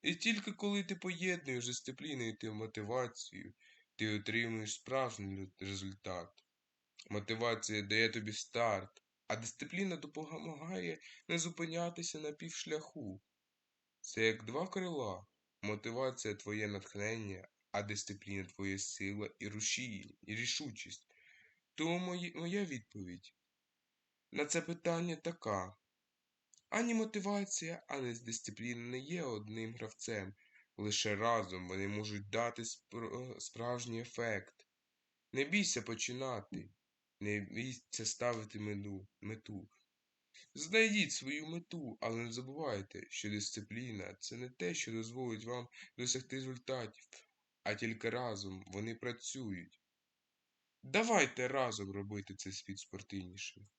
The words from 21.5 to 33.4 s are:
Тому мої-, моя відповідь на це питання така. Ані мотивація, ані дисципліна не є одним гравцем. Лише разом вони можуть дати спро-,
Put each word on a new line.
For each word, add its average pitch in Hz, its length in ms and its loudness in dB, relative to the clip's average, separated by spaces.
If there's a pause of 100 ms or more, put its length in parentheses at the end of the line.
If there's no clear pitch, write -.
Тому 165 240 2
мої-, 180 360 -2
моя 175 300 2
відповідь 104 680 -6 (1000)
на 147 140 4
це 165 160 4
питання 170 540 2
така. 98 600 0 (960)
Ані 233 220 4
мотивація, 202 960 2
ані 127 240 0
дисципліна 117 680 -4
не 123 180 -2
є 160 240 -2
одним 113 520 -2
гравцем. 110 600 -4 (420)
Лише 104 400 4
разом 98 520 4
вони 95 200 0
можуть 104 420 -2
дати 117 320 2
спро-, 120 800 -6